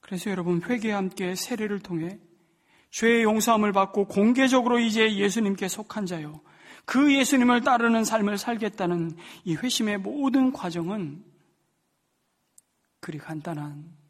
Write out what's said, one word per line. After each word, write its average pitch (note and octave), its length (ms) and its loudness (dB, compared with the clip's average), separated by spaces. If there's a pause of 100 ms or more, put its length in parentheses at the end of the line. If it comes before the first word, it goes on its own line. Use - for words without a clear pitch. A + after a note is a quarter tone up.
그래서 F#3+ 280 -8
여러분, F3 320 0
회개와 A3 360 -2
함께 F#3 360 -4
세례를 G#3 460 -6
통해 F3 400 -8 (720)
죄의 A#3 320 2
용서함을 G#3+ 480 2
받고 G3 340 0
공개적으로 A#3+ 760 4
이제 A3 360 2
예수님께 G3 520 0
속한 G#3 380 -8
자요, D#3 360 -10 (440)
그 C#4 280 4
예수님을 B3 500 4
따르는 A#3 420 4
삶을 G#3 320 0
살겠다는 F#3 800 -4 (260)
이 E3 120 -2
회심의 A3 420 -2
모든 C4 560 0
과정은 F3 720 -6 (1800)
그리 - 160 -12
간단한 D3+ 800 -12 (120)